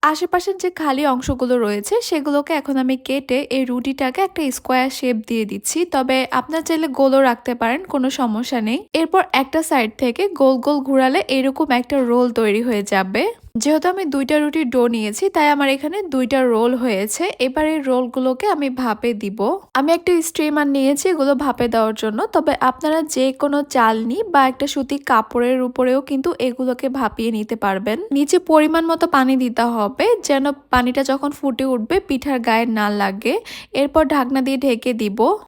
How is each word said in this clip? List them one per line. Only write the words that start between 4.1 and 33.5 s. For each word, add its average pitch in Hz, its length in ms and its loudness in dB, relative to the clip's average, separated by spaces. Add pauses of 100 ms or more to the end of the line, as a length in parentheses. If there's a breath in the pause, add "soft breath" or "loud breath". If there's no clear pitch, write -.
একটা 370 140 -6 (160)
স্কোয়ার 254 400 0
শেপ 247 200 -2 (120)
দিয়ে 226 220 -2
দিচ্ছি, 202 280 -4 (160)
তবে 262 220 2 (220)
আপনারা 320 280 -4
চাইলে 320 200 0 (120)
গোলও 269 200 4 (100)
রাখতে 240 320 -2
পারেন, 233 180 0 (140)
কোনো 262 140 0 (120)
সমস্যা 240 480 -2
নেই। 254 120 -2 (200)
এরপর 330 220 2 (200)
একটা 269 180 0 (100)
সাইড 233 220 2 (120)
থেকে 240 200 0 (160)
গোল 269 160 6 (100)
গোল 294 120 2 (100)
ঘোরালে 269 320 4 (180)
এরকম 269 300 0 (120)
একটা 254 160 -2 (140)
রোল 247 180 4 (120)
তৈরি 214 280 2
হয়ে 208 160 0 (100)
যাবে। 196 300 0 (400)
যেহেতু 302 300 2
আমি 381 100 -4 (100)
দুইটা 277 300 0
রুটির 294 300 -2
ডো 247 100 4 (120)
নিয়েছি 214 280 -4 (120)
তাই 302 200 4
আমার 285 200 2
এখানে 302 220 -6 (160)
দুইটা 262 260 0 (140)
রোল 233 180 2 (120)
হয়েছে। 214 400 -2 (220)
এবার 302 280 0
এই 311 60 -2 (100)
রোলগুলোকে 254 560 -2 (100)
আমি 285 120 -2 (140)
ভাপে 233 300 -2 (100)
দিব। 208 180 -8 (400)
আমি 285 180 2
একটা 339 140 0 (160)
স্টিমার 302 480 0
নিয়েছি 277 380 2
এগুলো 285 200 2 (100)
ভাপে 247 300 0
দেওয়ার 220 280 2
জন্য, 220 180 -2 (160)
তবে 320 180 2 (160)
আপনারা 311 300 0 (160)
যে 254 100 2 (160)
কোনো 285 160 0 (180)
চালনি 226 420 2 (160)
বা 277 80 6 (100)
একটা 262 220 -4
সুতি 277 240 -4 (120)
কাপড়ের 240 580 2
উপরেও 254 320 2 (100)
কিন্তু 277 200 -2 (180)
এগুলোকে 254 400 -2 (120)
ভাপিয়ে 226 380 -2
নিতে 214 260 -4
পারবেন। 202 340 -2 (200)
নিচে 294 200 2 (140)
পরিমাণ 311 400 4
মতো 330 140 0 (100)
পানি 262 180 4 (100)
দিতে 240 220 0 (100)
হবে, 226 300 0 (220)
যেন 277 180 2 (280)
পানিটা 254 280 2 (100)
যখন 277 180 -2 (100)
ফুটে 262 340 -2
উঠবে 233 220 -2 (120)
পিঠার 269 300 -2 (100)
গায়ে 226 180 2 (120)
না 208 80 0 (160)
লাগে। 196 320 -2 (480 loud breath)